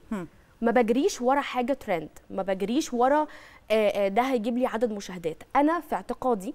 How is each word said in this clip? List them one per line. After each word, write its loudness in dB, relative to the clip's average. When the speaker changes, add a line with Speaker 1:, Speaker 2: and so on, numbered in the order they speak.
Speaker 1:
هم. -6
Speaker 2:
ما 2
بجريش 2
ورا 2
حاجة -2
ترند، -4
ما -4
بجريش -2
ورا، 4
آه، 4
آه، 0
ده 0
هيجيب 0
لي 2
عدد -2
مشاهدات. -8
أنا 4
في -6
اعتقادي، -2